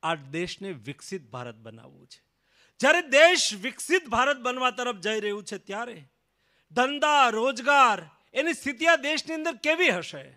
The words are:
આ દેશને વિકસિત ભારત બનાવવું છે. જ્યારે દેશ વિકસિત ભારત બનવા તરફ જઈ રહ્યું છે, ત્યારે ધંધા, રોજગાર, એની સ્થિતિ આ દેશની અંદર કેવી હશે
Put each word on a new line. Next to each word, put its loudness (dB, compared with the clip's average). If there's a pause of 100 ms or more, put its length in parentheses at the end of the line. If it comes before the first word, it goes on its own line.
આ -2 (160)
દેશને -8 (120)
વિકસિત -12
ભારત -12
બનાવવું -20
છે. -20 (600)
જ્યારે 4
દેશ 6
વિકસિત -2
ભારત 0
બનવા -2
તરફ -6
જઈ -4
રહ્યું -6
છે, -12
ત્યારે -12 (760)
ધંધા, 2
રોજગાર, 2 (340)
એની -2
સ્થિતિ -4
આ 6
દેશની -4
અંદર -4
કેવી 0
હશે -6 (120)